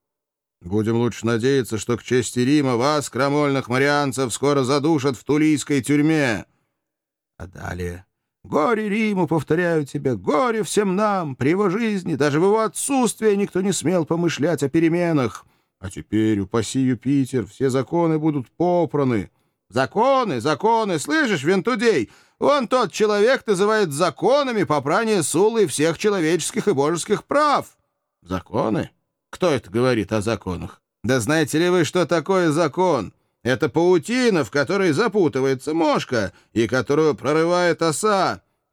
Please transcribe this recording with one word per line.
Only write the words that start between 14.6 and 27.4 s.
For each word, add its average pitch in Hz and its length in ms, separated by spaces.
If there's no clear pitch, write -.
о 139 60
переменах. 165 760
А 92 120
теперь, 110 480
упаси 107 400
Юпитер, 131 640
все - 240
законы 156 480
будут 151 320
попраны». 143 800
«Законы, 190 720
законы! 196 560
Слышишь, 233 460
Вентудей? 196 640
Вон 269 280
тот 247 240
человек 214 540
называет 208 460
законами 202 720
попрание 165 580
Суллы 202 460
всех 147 320
человеческих 180 680
и 208 60
божеских 156 520
прав». 285 520